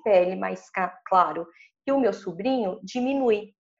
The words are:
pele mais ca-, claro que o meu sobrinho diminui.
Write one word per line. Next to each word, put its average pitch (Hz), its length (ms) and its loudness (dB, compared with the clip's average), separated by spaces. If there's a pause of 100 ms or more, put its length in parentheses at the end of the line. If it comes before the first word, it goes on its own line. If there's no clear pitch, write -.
pele 185 340 4
mais 190 340 -8
ca-, 185 360 -6
claro 165 400 2 (380)
que 269 80 0
o 277 80 2
meu 214 120 2
sobrinho 196 720 -4
diminui. 247 680 -2 (280)